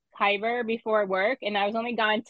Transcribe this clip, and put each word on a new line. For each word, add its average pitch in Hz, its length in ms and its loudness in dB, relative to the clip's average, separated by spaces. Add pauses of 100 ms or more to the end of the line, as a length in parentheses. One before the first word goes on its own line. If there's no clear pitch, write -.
(160)
Khyber 214 460 0
before 220 440 0
work, 190 360 0
and 208 160 -2
I 202 80 2
was 214 80 -2
only 233 220 -4
gone 214 340 2